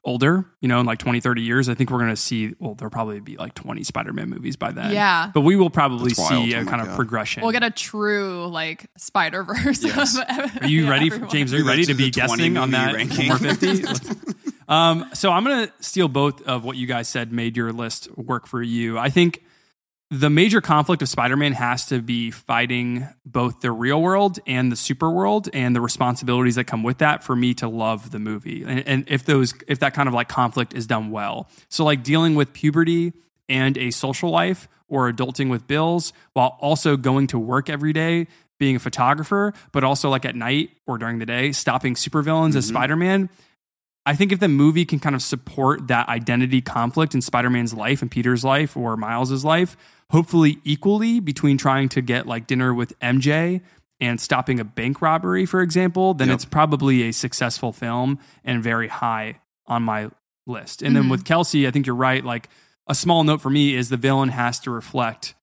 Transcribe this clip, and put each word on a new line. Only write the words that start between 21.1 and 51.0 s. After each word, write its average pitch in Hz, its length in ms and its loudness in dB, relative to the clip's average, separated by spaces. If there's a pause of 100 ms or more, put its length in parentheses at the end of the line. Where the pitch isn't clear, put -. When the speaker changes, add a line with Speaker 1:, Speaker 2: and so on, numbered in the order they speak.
Speaker 1:
Spider-Man 135 420 0
has 123 360 -2
to 127 120 -2
be 117 300 -4
fighting 123 760 -2 (200)
both 120 340 -2
the 123 100 -2
real 123 300 0
world 190 460 2
and 127 260 0
the 117 40 -2
super 147 340 0
world 196 420 0
and 123 240 0
the 120 60 0
responsibilities 123 720 0
that 123 100 0
come 113 180 -4
with 123 140 -2
that 151 260 2
for 131 140 -2
me 123 160 2
to 120 160 -4
love 113 420 -4
the 110 80 -8
movie. 107 480 -8
And, 135 220 -4
and 135 180 0
if 135 200 -2
those, 135 260 4 (140)
if 131 140 -2
that 139 120 2
kind 139 160 0
of, 123 60 -2
like, 120 160 0
conflict 123 420 0
is 120 140 -6
done 110 240 -2
well. 107 360 -8 (220)
So, - 160 0
like, 147 180 4
dealing 156 340 4
with 143 180 2
puberty 165 580 2 (380)
and 131 260 2
a 123 140 -4
social 135 400 -4
life 170 360 0 (220)
or 127 240 0
adulting 127 380 -2
with 120 160 -4
bills 160 480 0 (180)
while 127 260 0
also 147 380 2
going 131 300 2
to 127 120 -2
work 123 300 0
every 151 240 -2
day, 165 360 0 (300)
being 135 180 2
a - 20 -2
photographer, 156 760 2 (200)
but 139 120 2
also, 139 240 2
like, 131 160 2
at 127 100 -4
night 123 360 -2 (160)
or 127 100 -4
during 117 220 -4
the 113 80 -6
day, 123 260 0
stopping 127 420 0
supervillains 156 640 2
as 123 80 2
Speaker 3:
Mm-hmm. 110 120 -4
Speaker 1:
Spider-Man. 175 520 2 (800)
I 143 80 2
think 185 180 2
if 185 80 0
the 196 80 4
movie 151 380 6
can 147 140 -2
kind 143 140 0
of 131 60 -2
support 135 680 -2
that 120 200 2
identity 123 540 0
conflict 123 520 -2
in 131 60 2
Spider-Man's 120 540 0
life 117 260 -2
and 123 100 -4
Peter's 120 320 0
life 135 320 2
or 117 220 -4
Miles's 123 480 -4
life, 170 320 2 (340)
hopefully 160 540 4
equally 208 560 0